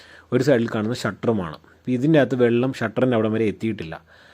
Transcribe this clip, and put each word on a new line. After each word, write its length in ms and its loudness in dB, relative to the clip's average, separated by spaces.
ഒരു 100 2
സൈഡിൽ 320 2
കാണുന്ന 200 -2
ഷട്ടറുമാണ്. 600 -2
അപ്പോൾ 360 -12
ഇതിൻ്റെ 300 2
അകത്ത് 160 2
വെള്ളം 360 2
ഷട്ടറിൻ്റെ 440 -2
അവിടം 160 0
വരെ 120 0
എത്തിയിട്ടില്ല. 500 -4